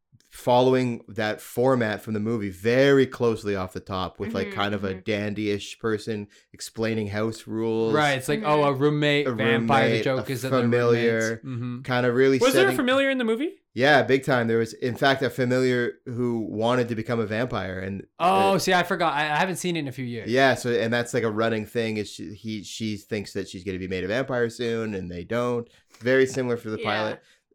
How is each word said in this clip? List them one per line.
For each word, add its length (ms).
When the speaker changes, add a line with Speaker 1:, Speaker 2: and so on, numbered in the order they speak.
Speaker 1:
following 800
that 320
format 640
from 120
the 60
movie 300
very 560
closely 500
off 160
the 80
top 380
with, 160
like, 140
Speaker 2:
Mm-hmm, 80
Speaker 1:
kind 180
of 100
a 100
Speaker 2:
mm-hmm. 160
Speaker 1:
dandyish 680
person 500
explaining 560
house 380
rules. 480
Speaker 3:
Right. 240
It's 100
like, 120
Speaker 2:
Mm-hmm. 80
Speaker 3:
oh, 160
a 100
roommate 520
Speaker 1:
A 60
Speaker 3:
vampire. 520
The 60
Speaker 1:
roommate, 140
Speaker 3:
joke 240
Speaker 1:
a 40
Speaker 3:
is 100
that 80
they're 120
Speaker 1:
familiar, 840
Speaker 3:
roommates. 0
Mm-hmm. 380
Speaker 1:
kinda 300
really 260
Speaker 3:
Was 160
there 80
a 40
Speaker 1:
setting 100
Speaker 3:
familiar 340
in 80
the 60
movie? 280
Speaker 1:
Yeah, 300
big 220
time. 240
There 100
was, 140
in 240
fact, 260
a 60
familiar 760
who 420
wanted 400
to 60
become 260
a 60
vampire. 520
And 280
Speaker 3:
Oh, 360
Speaker 1:
uh, 40
Speaker 3:
see, 140
I 120
forgot. 300
I, 100
I 120
haven't 200
seen 200
it 40
in 80
a 40
few 140
years. 240
Speaker 1:
Yeah, 240
so, 160
and 220
that's, 200
like, 120
a 60
running 360
thing 320
is 120
she, 220
he, 300
she 340
thinks 380
that 140
she's 160
gonna 140
be 100
made 160
a 40
vampire 420
soon, 440
and 160
they 140
don't. 440
Very 260
similar 320
for 120
the 80
Speaker 2:
Yeah. 60
Speaker 1:
pilot. 380